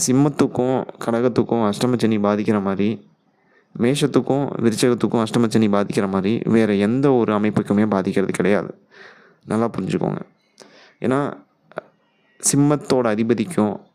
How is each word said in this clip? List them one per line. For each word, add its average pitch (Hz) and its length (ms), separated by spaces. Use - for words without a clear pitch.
சிம்மத்துக்கும் 131 760
கடகத்துக்கும் 117 580
அஷ்டம 120 340
சனி 110 200
பாதிக்கிற 104 440
மாதிரி, 98 480
மேஷத்துக்கும் 135 680
விருச்சகத்துக்கும் 117 640
அஷ்டம 113 240
சனி 110 200
பாதிக்கிற 101 420
மாதிரி 98 400
வேற 107 240
எந்த 123 400
ஒரு 110 200
அமைப்புக்குமே 104 560
பாதிக்கிறது 95 420
கிடையாது. 92 440
நல்லா 110 320
புரிஞ்சுக்கோங்க. - 420
ஏன்னா 131 340
சிம்மத்தோட 139 560
அதிபதிக்கும் 107 720